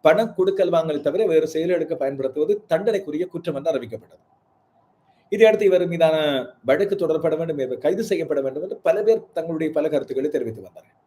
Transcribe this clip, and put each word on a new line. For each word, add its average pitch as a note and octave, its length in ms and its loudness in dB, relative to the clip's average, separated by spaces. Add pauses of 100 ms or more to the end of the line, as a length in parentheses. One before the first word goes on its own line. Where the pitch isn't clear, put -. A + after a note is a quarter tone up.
பண F3 240 6
கொடுக்கல் F#3 440 0
வாங்கலை D#3+ 280 0
தவிர D3 260 0
வேறு D#3+ 220 2
செயல்களுக்கு E3 520 -2
பயன்படுத்துவது C#3 560 -2 (100)
தண்டனைக்குரிய F#3 600 -2
குற்றம் E3 320 -8
என்று C#3 140 -2
அறிவிக்கப்பட்டது. A2+ 500 -10 (1080)
இதையடுத்து G#3+ 360 6
இவர் F3+ 180 4
மீதான E3 300 2 (480)
வழக்கு F3 320 2
தொடரப்பட D#3+ 400 0
வேண்டும், D#3+ 260 -4
இவர் B2+ 220 -6
கைது F#3+ 200 2
செய்யப்பட D#3 360 -2
வேண்டும் C3+ 260 -6
என்று A3 160 -12
பல F3 200 4
பேர் A3 200 2 (100)
தங்களுடைய D#3+ 400 -4
பல D3+ 160 0
கருத்துக்களை C#3 420 -2
தெரிவித்து A2+ 360 -6
வந்தார்கள். - 400 -20